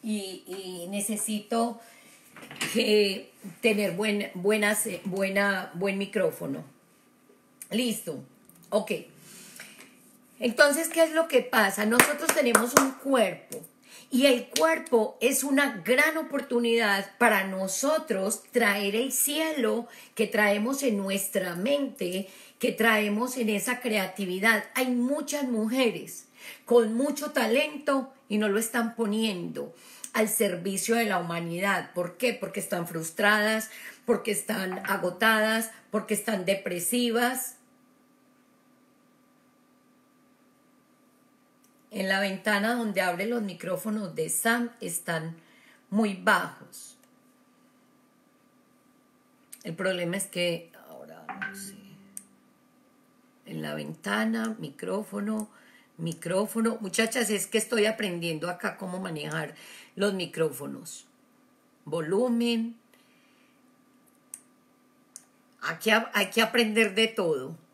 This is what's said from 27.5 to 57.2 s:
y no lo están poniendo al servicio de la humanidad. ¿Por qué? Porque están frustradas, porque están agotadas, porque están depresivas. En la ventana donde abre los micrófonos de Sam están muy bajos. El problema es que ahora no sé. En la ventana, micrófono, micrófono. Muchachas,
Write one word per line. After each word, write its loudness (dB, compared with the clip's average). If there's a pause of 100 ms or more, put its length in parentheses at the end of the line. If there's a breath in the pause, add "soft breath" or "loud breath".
y 0
no 2
lo 2
están -2
poniendo -2 (400 loud breath)
al 2
servicio 0
de 2
la 0
humanidad. -2
¿Por -4
qué? 0
Porque -6
están -4
frustradas, 2 (360 loud breath)
porque 2
están -2
agotadas, 2 (200 loud breath)
porque -2
están -2
depresivas. 0 (4000)
En -2
la 2
ventana 0
donde 0
abre 0
los -2
micrófonos -4
de -2
Sam 0 (100)
están -4 (540 loud breath)
muy 2
bajos. -2 (2750)
El -8
problema -2
es -4
que -4 (180)
ahora -18 (140)
no -8
sé. -14 (1700)
En -8
la -6
ventana, -2
micrófono, -6 (480 loud breath)
micrófono. -2
Muchachas, 0